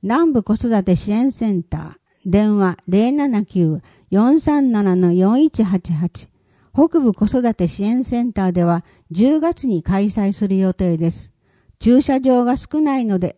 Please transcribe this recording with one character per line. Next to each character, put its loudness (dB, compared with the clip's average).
南 0
部 0
子 -2
育 0
て 2
支 -4
援 0
セ -4
ン -2
タ -12
ー、 -6
電 2
話 0
零 2
七 -2
九 -2
四 4
三 0
七 0
の 2
四 2
一 0
八 -2
八。 -6
北 2
部 0
子 -2
育 0
て -2
支 -6
援 0
セ -4
ン -4
タ -2
ー 0
で 0
は 0
十 2
月 -4
に -2
開 -2
催 -2
す -4
る 0
予 0
定 -2
で -2
す。 -14
駐 4
車 0
場 2
が 0
少 -4
な 0
い -2
の -2
で、 -6